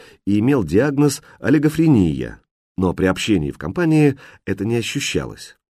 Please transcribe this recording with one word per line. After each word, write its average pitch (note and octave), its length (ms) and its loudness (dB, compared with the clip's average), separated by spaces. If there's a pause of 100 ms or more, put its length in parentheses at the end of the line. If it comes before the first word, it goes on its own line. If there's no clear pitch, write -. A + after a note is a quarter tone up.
(260)
и G2+ 140 2
имел B2 240 2
диагноз C#3 580 0 (180)
олигофрения, A#2+ 1000 2 (360)
но F2+ 160 0
при F#2 120 -2
общении F2+ 460 0
в - 60 -12
компании D3+ 600 0 (280)
это G2 200 -4
не A#2 100 -2
ощущалось. F2 840 -6 (180)